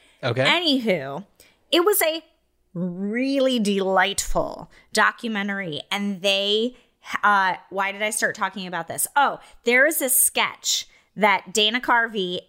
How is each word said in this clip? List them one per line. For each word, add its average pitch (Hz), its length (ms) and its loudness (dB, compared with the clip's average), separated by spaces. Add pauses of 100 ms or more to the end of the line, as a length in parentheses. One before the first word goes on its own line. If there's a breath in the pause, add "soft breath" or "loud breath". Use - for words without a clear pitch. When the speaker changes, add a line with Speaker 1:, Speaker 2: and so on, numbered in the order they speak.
(220 soft breath)
Speaker 1:
Okay. 123 220 0
Speaker 2:
Anywho, 220 800 0 (480 soft breath)
it 339 120 4
was 392 180 2
a 320 200 -2 (520)
really 240 840 -2
delightful 190 1120 0 (240 soft breath)
documentary, 202 960 -2
and 202 320 -4
they, 202 540 0 (460 loud breath)
uh, 196 320 4 (160)
why 196 220 -4
did 202 100 -12
I 214 80 -2
start 220 260 -2
talking 196 300 -6
about 180 220 -6
this? - 180 -6 (100)
Oh, 247 240 2 (240 loud breath)
there 247 220 4
is 311 140 0
a 269 80 0
sketch - 800 0 (300 soft breath)
that 190 360 2
Dana 220 280 2
Carvey 214 580 0 (100)